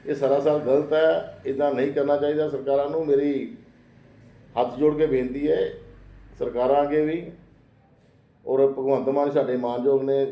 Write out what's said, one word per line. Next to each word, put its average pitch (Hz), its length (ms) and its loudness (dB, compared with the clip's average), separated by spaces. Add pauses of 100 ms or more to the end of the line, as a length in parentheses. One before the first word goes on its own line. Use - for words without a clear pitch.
ਇਹ 147 80 -2
ਸਰਾਸਰ 143 440 2
ਗਲਤ 147 340 0
ਹੈ, 160 540 0
ਇੱਦਾਂ 135 280 0
ਨਹੀਂ 139 180 0
ਕਰਨਾ 143 240 0
ਚਾਹੀਦਾ 151 320 0
ਸਰਕਾਰਾਂ 139 420 0
ਨੂੰ। 160 160 -2
ਮੇਰੀ 143 500 0 (1000)
ਹੱਥ 123 220 -2
ਜੋੜ 151 180 2
ਕੇ 156 100 2
ਬੇਨਤੀ 135 440 0
ਹੈ 156 80 2 (800)
ਸਰਕਾਰਾਂ 127 440 2
ਅੱਗੇ 151 220 2
ਵੀ, 165 180 -4 (1200)
ਔਰ 135 220 2
ਭਗਵੰਤ 135 400 -2
ਮਾਨ 143 220 0
ਸਾਡੇ 127 260 0
ਮਾਨਯੋਗ 123 460 0
ਨੇ, 139 300 0